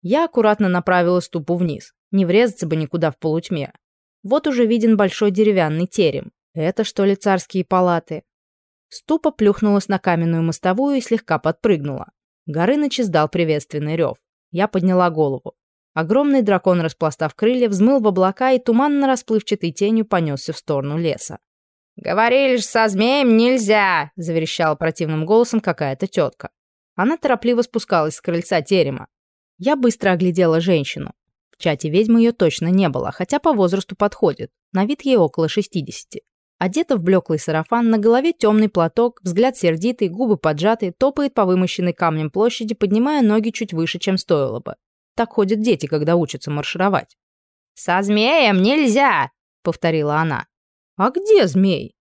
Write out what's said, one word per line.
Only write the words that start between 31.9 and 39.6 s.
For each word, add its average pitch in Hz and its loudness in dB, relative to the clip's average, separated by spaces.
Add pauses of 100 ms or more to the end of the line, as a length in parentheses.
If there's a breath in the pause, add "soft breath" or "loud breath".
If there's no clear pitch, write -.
ее 233 4
точно 165 0
не 180 2
было, - -6
хотя 226 -4
по 320 2
возрасту 190 -2
подходит. 196 -2 (220)
На 190 0
вид 285 -6
ей 262 2
около 160 0
шестидесяти. - -8 (340)
Одета 226 -2
в 165 -4
блеклый 175 0
сарафан, 226 -2
на 226 2
голове 247 2
темный 214 2
платок, 226 0
взгляд 220 0
сердитый, 185 -2